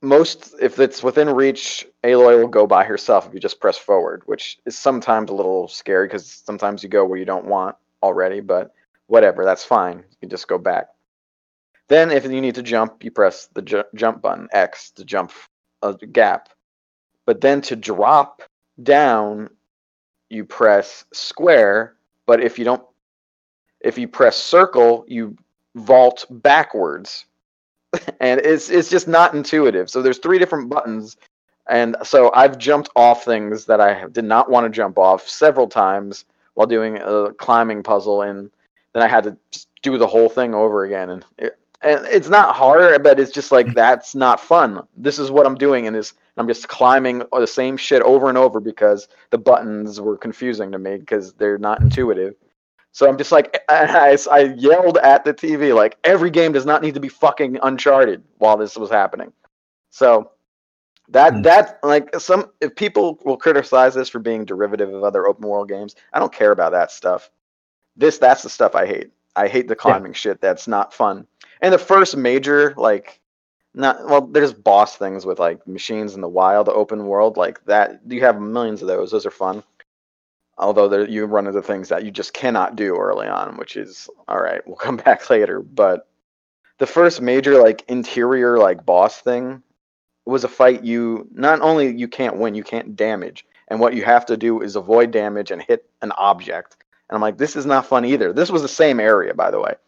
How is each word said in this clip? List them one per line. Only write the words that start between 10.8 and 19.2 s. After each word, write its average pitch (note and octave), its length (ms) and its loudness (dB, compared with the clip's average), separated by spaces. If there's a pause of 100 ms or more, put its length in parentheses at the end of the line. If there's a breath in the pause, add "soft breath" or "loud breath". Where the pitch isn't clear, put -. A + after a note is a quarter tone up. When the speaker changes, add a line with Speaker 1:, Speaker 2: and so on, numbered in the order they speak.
Speaker 1:
Then D#3+ 220 4
if C#3 120 0
you C3 160 -6
need B2+ 160 -4
to B2+ 80 -12
jump, A2+ 400 -4
you A#2 80 -12
press G2 420 -2
the - 80 -10
ju-, G2+ 220 -4 (120)
jump A2+ 260 -4
button, F2 320 -6
X, F#2 380 -4
to G2 120 -20
jump F#2 280 -8 (500)
a G2+ 120 -4
gap. G2 560 -2 (760)
But A2+ 160 -2
then C#3+ 220 2
to C3 120 -10
drop A2 680 0 (400)
down, A#2 680 0 (800)